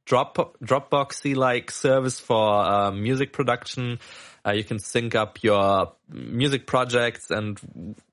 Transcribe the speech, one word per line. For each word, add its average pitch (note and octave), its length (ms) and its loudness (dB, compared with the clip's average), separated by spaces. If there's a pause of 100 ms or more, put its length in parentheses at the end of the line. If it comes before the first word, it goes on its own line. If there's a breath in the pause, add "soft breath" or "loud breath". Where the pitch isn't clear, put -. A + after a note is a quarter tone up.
drop, - 540 0
Dropboxy-like C3 1120 0
service C3 480 2
for, G#2+ 460 2
uh, G2+ 260 2
music B2 440 -2
production. A#2+ 640 -4 (480 loud breath)
Uh, G2+ 60 2
you G#2 120 -2
can A2+ 140 -6
sync A#2 360 -2
up G#2+ 280 -2
your G2 500 4 (160)
music B2 580 -4
projects A#2+ 640 0
and, G#2 640 -6 (160)